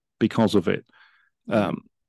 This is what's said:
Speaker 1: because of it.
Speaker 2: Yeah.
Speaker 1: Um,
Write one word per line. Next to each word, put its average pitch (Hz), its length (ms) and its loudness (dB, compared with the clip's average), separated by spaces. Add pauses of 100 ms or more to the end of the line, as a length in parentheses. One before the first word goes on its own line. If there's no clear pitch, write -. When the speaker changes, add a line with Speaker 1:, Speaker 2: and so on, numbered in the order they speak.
(200)
Speaker 1:
because 110 340 2
of 95 140 2
it. 98 180 -4 (600)
Speaker 2:
Yeah. 104 200 0
Speaker 1:
Um, - 160 -6 (260)